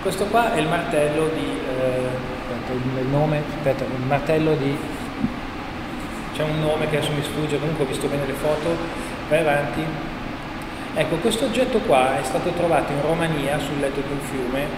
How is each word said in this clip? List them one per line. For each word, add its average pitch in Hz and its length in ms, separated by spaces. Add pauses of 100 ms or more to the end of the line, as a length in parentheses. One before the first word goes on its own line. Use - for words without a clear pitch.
Questo 196 220
qua 226 280
è 160 60
il 151 80
martello 156 640
di... 143 100
Eh... 127 600 (340)
Aspetta, 117 320
il, 127 100 (220)
il 127 40
nome, 147 340 (160)
aspetta, 135 260
il 127 220
martello 156 500
di, 139 220 (1600)
c'è 151 80
un 156 180
nome 156 280
che 151 80
adesso 139 140
mi 147 100
sfugge, 147 380
comunque 147 240
ho 131 40
visto - 200
bene 139 180
le 135 60
foto, 151 460 (500)
vai 151 120
avanti. 147 440 (1120)
Ecco, 160 220
questo 220 280
oggetto 226 340
qua 139 380
è 139 60
stato 170 280
trovato 165 420
in 143 80
Romania 151 580
sul 143 200
letto 139 200
di 135 120
un 143 80
fiume 131 480 (100)